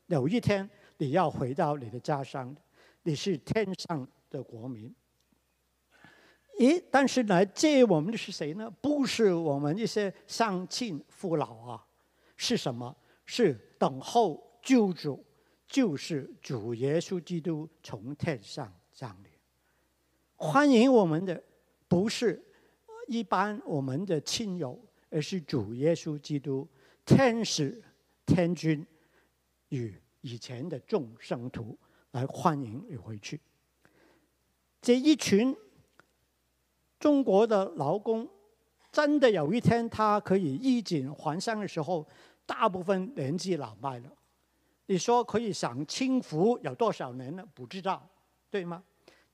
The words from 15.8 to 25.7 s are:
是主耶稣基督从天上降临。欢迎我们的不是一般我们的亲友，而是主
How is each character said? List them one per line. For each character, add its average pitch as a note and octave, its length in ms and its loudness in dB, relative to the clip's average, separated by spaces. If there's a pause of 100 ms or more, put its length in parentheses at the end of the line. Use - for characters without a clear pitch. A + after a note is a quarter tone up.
是 C#3 440 -6
主 A#2 340 -6
耶 C#3 260 0
稣 F3+ 180 -6
基 E3+ 220 -6
督 D#3 280 -6 (140)
从 A#2 320 -12
天 C#3+ 260 -6
上 A2 320 -12 (200)
降 A#2 180 -14 (140)
临。 - 60 -20 (1040)
欢 C4+ 340 4
迎 B3+ 220 8
我 A3 120 8
们 E3 200 0
的 F3+ 180 -6 (460)
不 F#3 200 2
是 - 320 -2 (680)
一 A#3 140 -4
般 G#3 440 -2
我 E3+ 140 -2
们 C3+ 260 -4
的 E3 140 0
亲 G3 360 -6
友， C#3 220 -8 (320)
而 D#3 100 -2
是 F3+ 200 -4
主 A#2 340 -6